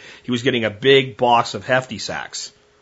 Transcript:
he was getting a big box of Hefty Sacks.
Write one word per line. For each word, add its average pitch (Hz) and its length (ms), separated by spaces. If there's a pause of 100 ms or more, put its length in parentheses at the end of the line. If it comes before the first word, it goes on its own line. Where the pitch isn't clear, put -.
(240)
he - 80
was 120 120
getting 123 220
a 107 40
big 131 480
box 120 360
of 101 120
Hefty 127 320
Sacks. - 540 (300)